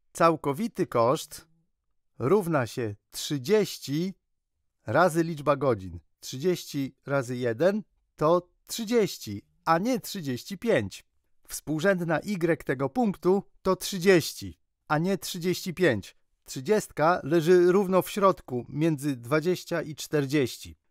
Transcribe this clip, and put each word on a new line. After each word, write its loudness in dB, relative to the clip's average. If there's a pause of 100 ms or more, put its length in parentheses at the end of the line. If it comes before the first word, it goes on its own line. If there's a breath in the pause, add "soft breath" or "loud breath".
(140)
Całkowity 0
koszt -2 (720)
równa 2
się -6 (160)
trzydzieści -2 (720)
razy 2
liczba -2
godzin. -2 (200)
Trzydzieści -6 (100)
razy -4
jeden 0 (320)
to 2 (180)
trzydzieści, -2 (200)
a 4
nie 0
trzydzieści -8
pięć. -2 (420)
Współrzędna 0
Y 0
tego -2
punktu 2 (180)
to 2
trzydzieści, 0 (300)
a 0
nie -2
trzydzieści -6
pięć. 0 (280)
Trzydziestka 0
leży 6
równo 4
w -10
środku, 0
między 0
dwadzieścia -2
i -10
czterdzieści. -2 (120)